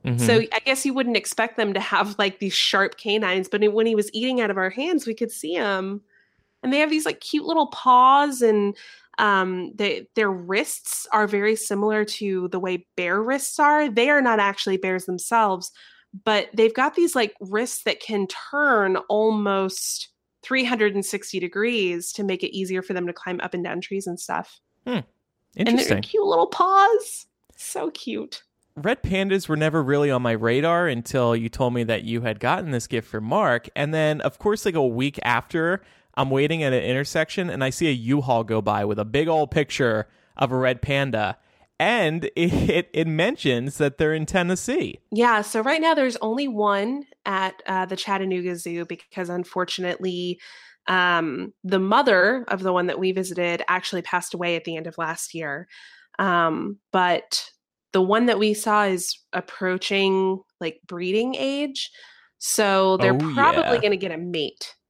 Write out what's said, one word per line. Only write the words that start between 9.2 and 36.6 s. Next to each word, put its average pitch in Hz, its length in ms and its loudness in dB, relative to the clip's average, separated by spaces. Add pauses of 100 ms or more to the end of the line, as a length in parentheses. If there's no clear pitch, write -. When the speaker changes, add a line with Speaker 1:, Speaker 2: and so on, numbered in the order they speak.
Speaker 2:
they, 202 400 -2
their 208 160 2
wrists 190 800 -4
are 214 160 4
very 208 300 2
similar 208 480 -2
to 190 440 -4
the 185 100 -4
way 180 260 -4 (100)
bear 180 260 0
wrists 269 380 -4
are. 294 300 4
They 233 200 2
are 294 120 6
not 226 180 4
actually 196 380 0
bears 185 280 -2
themselves, 190 680 0 (520)
but 214 300 2
they've 226 200 4
got 269 220 0
these, 339 200 2
like, 214 260 0
wrists 208 420 -6
that - 160 -2
can 202 280 -2
turn 226 680 0 (140)
almost 202 1000 0 (320)
three 262 240 0
hundred 214 280 0
and 196 120 -2
sixty 202 340 -6
degrees 185 760 -2
to 208 100 -6
make 185 200 -2
it - 120 -6
easier 185 260 -4
for 185 120 -8
them 180 140 -4
to 175 60 -6
climb 180 280 -8
up - 120 -6
and 180 100 -4
down 175 160 -6
trees 196 280 -8
and 180 120 -8
stuff. - 400 -8 (260)
Speaker 1:
Hmm. 247 140 -2 (560)
Speaker 2:
And 214 140 0
Speaker 1:
Interesting. 240 260 4
Speaker 2:
they're 101 60 -2
cute 415 240 0
little 403 220 4
paws. 392 800 4 (300)
So - 360 -8
cute. - 520 -10 (320)
Speaker 1:
Red 180 280 -2
pandas 190 440 0
were 156 100 0
never 156 260 4
really 143 280 4
on 123 100 2
my 120 100 2
radar 143 560 2
until 117 480 0
you 117 140 -2
told 123 240 0
me 120 100 0
that 110 220 0
you 117 160 -2
had 110 180 -4
gotten 156 320 -2
this 120 160 -4
gift 117 200 -4
for 107 140 -6
Mark. 123 540 0
And 147 180 -2
then, 151 280 0
of - 180 -4
course, 214 260 -2
like, 180 100 0
a 143 100 2
week 127 380 -2
after, 160 600 0 (320)
I'm 135 160 0
waiting 147 320 2